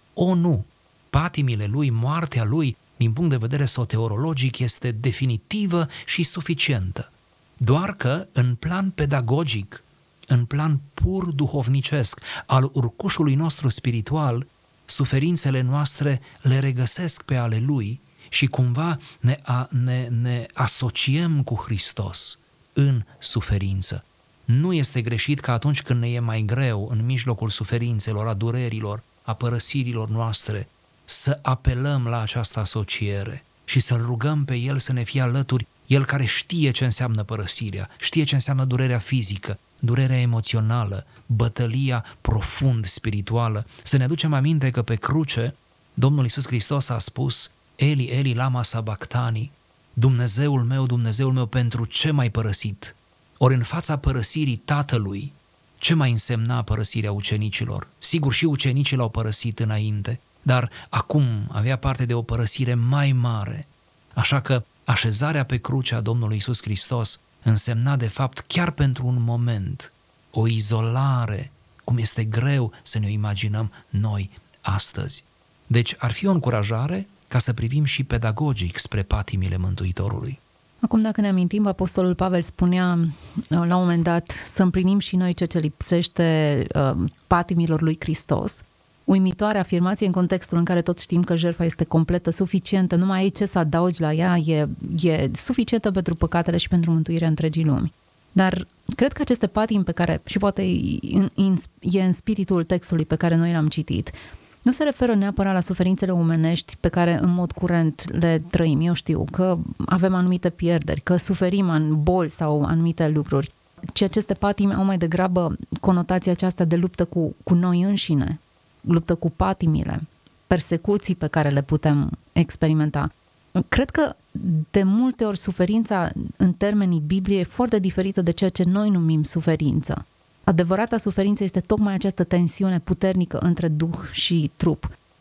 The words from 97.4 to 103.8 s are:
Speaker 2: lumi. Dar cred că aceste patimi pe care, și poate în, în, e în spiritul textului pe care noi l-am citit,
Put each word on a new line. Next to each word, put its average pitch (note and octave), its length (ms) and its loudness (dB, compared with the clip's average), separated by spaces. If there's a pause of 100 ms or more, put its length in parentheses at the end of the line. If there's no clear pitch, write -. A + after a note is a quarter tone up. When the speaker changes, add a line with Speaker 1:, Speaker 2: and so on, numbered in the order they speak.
Speaker 2:
lumi. D3 280 0 (380)
Dar F#3 360 2 (280)
cred C#4 180 2
că - 80 -6
aceste A#3+ 260 2
patimi G#3+ 360 0
pe F3 80 -2
care, E3+ 340 -2
și - 120 -4
poate G3 240 0 (400)
în, - 340 0
în, F#3+ 220 4 (220)
e F#3 240 2
în F3+ 100 4
spiritul F#3+ 500 0
textului E3+ 420 0
pe D#3+ 100 -2
care E3+ 200 2
noi E3+ 160 2
l-am D#3 160 2
citit, - 440 -4 (500)